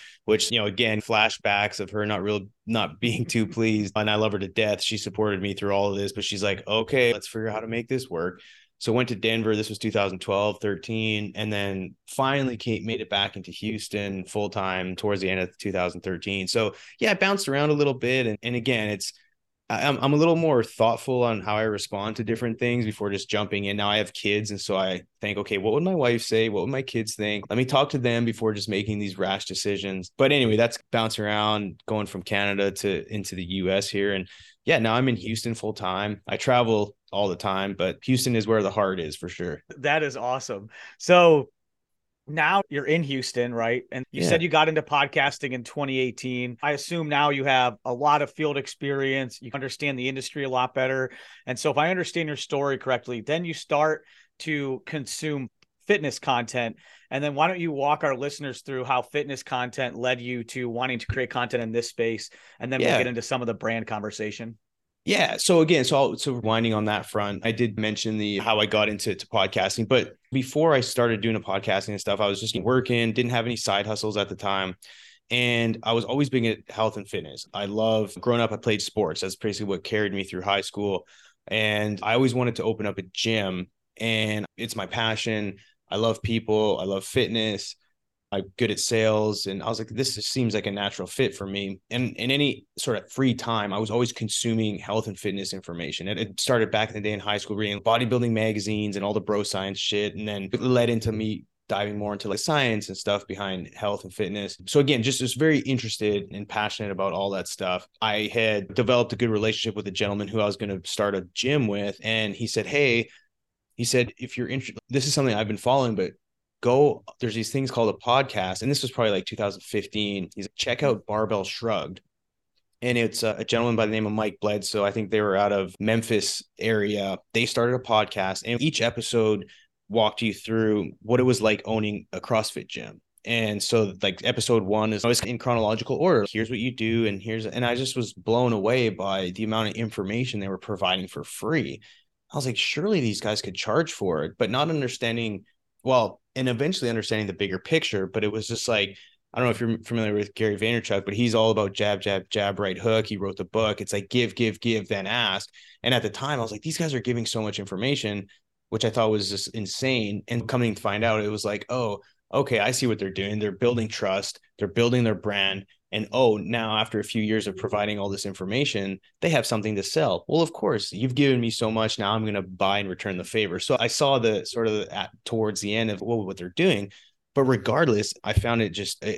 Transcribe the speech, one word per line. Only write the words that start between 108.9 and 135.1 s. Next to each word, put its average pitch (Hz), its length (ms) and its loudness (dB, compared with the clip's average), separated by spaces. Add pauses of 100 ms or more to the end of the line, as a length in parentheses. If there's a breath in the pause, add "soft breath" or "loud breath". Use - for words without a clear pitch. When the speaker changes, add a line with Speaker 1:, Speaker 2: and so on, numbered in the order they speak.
Speaker 1:
a 107 40 -2
good 117 140 2
relationship 110 460 0
with 101 100 -6
a 98 60 -6
gentleman 101 340 -2
who 107 140 -2
I 104 60 4
was 101 100 -2
gonna 98 280 -6
start 104 300 0
a 90 180 -4
gym 131 360 2
with. 101 340 -2
And 110 320 0
he 110 140 -6
said, 104 180 -2
"Hey," 120 420 2 (680 soft breath)
he 120 80 -4
said, 120 340 2
"if - 180 -10
you're 123 120 -4
inter-, 127 260 -6 (140)
this 131 180 0
is 147 80 0
something 131 200 4
I've 107 140 2
been 110 80 -2
following, 123 380 4
but 92 180 0 (500)
go, 131 420 4 (160)
there's 113 140 -2
these 110 160 -4
things 135 200 -2
called 113 240 2
a - 40 -16
podcast." 120 640 0
And 127 80 0
this 143 120 0
was 120 80 -4
probably, 113 200 2
like, 95 160 0
two 107 100 -8
thousand 101 260 -2
fifteen. 101 720 -4
He's 98 120 -8
like, - 100 -16
"Check 120 260 -2
out 123 220 2
Barbell 107 400 0
Shrugged." 95 560 -4 (800)
And 123 160 2
it's 113 280 0
a, 110 140 2
a 110 60 -4
gentleman 117 320 2
by 110 100 4
the 107 60 0
name 110 140 0
of 104 60 -2
Mike 107 280 -2
Bledsoe. 104 440 0
I 101 80 2
think 104 180 -4
they 107 100 2
were 101 160 2
out 101 160 4
of 95 280 0
Memphis 110 600 0 (180)
area. 101 580 0 (160)
They 113 100 2
started 120 300 0
a 123 60 -2
podcast, 101 640 0
and 117 160 -2
each 156 180 0
episode 110 640 0 (420 loud breath)
walked 107 340 2
you 110 120 0
through 110 560 0 (120)
what 120 180 4
it - 20 6
was 127 180 4
like 107 240 4
owning 107 480 -2
a 92 80 -8
CrossFit - 460 -2
gym. - 340 -12 (240)
And 110 380 0
so, 107 400 2
like, 95 220 -2
episode 113 400 2
one 107 280 2
is 104 120 -2
always 120 180 2